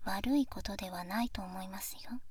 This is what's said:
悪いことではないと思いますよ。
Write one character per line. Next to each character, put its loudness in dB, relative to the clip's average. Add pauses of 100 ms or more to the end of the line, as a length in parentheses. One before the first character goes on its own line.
悪 4
い 6
こ -6
と -2
で -4
は -4
な 2
い 2
と -4
思 -6
い -6
ま -6
す -8
よ。 -2 (120)